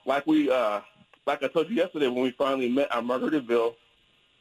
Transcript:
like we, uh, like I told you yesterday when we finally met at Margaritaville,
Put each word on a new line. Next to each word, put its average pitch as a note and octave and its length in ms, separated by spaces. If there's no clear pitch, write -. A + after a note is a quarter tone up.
like C#3 220
we, D3+ 240
uh, G#2+ 320
like C#3 160
I C3 60
told D#3+ 220
you A#3 60
yesterday D#3+ 320
when B2+ 140
we B2+ 100
finally C3+ 360
met B2+ 260
at A#2 80
Margaritaville, A#2+ 760